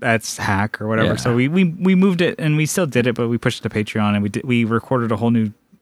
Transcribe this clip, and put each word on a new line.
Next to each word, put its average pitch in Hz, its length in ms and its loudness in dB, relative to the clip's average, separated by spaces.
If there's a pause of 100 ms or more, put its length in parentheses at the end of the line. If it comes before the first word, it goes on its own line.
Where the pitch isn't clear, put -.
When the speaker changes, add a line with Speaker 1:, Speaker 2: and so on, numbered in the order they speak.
Speaker 1:
that's 117 380 -2
hack 101 420 -2
or 107 80 -6
whatever. 113 220 2
Speaker 2:
Yeah. - 60 -2
Speaker 1:
So 120 200 -2
we, 127 100 2
we, 180 180 2
we 180 300 2
moved 185 260 4
it, 170 180 0
and 151 180 0
we 156 100 0
still 180 200 -2
did 123 200 0
it, 120 80 0
but 117 140 -2
we 120 100 0
pushed - 260 -4
it 113 40 -2
to - 60 -8
Patreon, 104 400 0
and 101 100 0
we 104 40 0
did, 110 160 -4
we 120 200 2
recorded 117 480 -2
a 107 40 -2
whole 117 140 0
new, 110 220 2 (300)